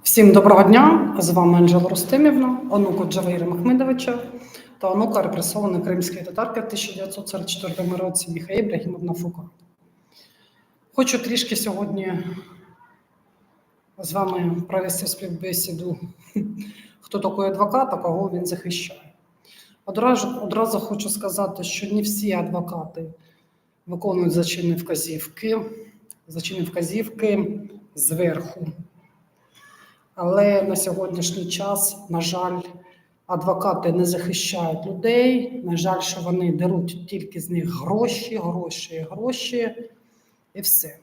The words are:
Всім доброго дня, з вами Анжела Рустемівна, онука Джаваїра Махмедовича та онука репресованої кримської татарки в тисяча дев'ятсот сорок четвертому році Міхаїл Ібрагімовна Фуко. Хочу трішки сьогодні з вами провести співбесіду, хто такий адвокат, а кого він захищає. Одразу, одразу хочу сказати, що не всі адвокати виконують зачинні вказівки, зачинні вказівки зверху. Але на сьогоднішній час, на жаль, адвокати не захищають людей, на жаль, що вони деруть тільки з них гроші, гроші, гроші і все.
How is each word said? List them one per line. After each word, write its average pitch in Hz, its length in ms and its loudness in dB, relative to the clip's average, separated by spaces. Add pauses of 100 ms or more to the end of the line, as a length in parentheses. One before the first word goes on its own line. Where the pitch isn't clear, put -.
(100)
Всім 208 220 10
доброго 196 320 12
дня, 262 560 8
з 170 100 0
вами 175 280 6
Анжела 175 320 8
Рустемівна, 262 800 4
онука 190 340 2
Джаваїра 175 440 0
Махмедовича 254 720 2 (600)
та 190 120 0
онука 208 300 2
репресованої 175 640 -2
кримської 180 420 -4
татарки 226 360 -4
в - 60 -8
тисяча 202 260 -6
дев'ятсот 190 360 -10
сорок 185 160 -8
четвертому 180 500 -4
році 175 360 -4
Міхаїл 196 340 -2
Ібрагімовна 170 480 -6
Фуко. - 360 -8 (1500)
Хочу 254 240 0
трішки 240 360 -4
сьогодні 196 680 -4 (1700)
з 165 160 -10
вами 180 540 -2
провести 185 400 -4
співбесіду, 175 920 -6 (1040)
хто - 180 -8
такий 196 260 -2
адвокат, 202 460 0
а - 60 -4
кого 180 320 -2
він 175 160 -4
захищає. - 680 -8 (720)
Одразу, 220 560 0
одразу 220 380 -2
хочу - 300 -6
сказати, 190 540 -4
що 196 320 -6
не 214 60 2
всі 208 300 -2
адвокати 170 720 -4 (840)
виконують 175 460 0
зачинні 170 400 0
вказівки, 165 880 -4 (680)
зачинні 170 340 -8
вказівки 196 1000 -2 (340)
зверху. 160 720 -2 (1500)
Але 196 400 4
на 190 140 0
сьогоднішній 175 680 -4
час, 190 640 -4
на 170 120 -2
жаль, 180 380 -4 (680)
адвокати 175 640 0
не 175 140 2
захищають 175 800 -4
людей, 233 800 2
на 170 140 -2
жаль, 180 220 0
що 170 220 -6
вони 175 300 0
деруть 175 560 -2
тільки - 320 -10
з 156 100 -10
них 170 320 -4
гроші, 214 560 -2
гроші, 170 720 -8
гроші 233 800 -6 (640)
і 196 80 -14
все. - 420 -2